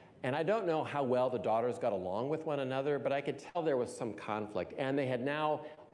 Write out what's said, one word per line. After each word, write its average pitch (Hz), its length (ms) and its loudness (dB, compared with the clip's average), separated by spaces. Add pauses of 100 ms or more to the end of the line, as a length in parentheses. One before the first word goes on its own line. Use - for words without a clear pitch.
(220)
And 131 120 0
I 160 80 0
don't 170 240 2
know 156 160 2
how 139 220 0
well 123 260 4
the 123 80 0
daughters 117 400 2
got 120 140 2
along 95 360 0
with 156 160 -2
one 147 160 -2
another, 135 380 0
but 135 140 0
I 139 80 2
could 143 180 -4
tell - 240 -4
there 151 140 4
was 117 180 0
some 113 200 -4
conflict, 104 600 -4
and 139 220 0
they 139 80 2
had 127 180 -2
now 151 360 0 (320)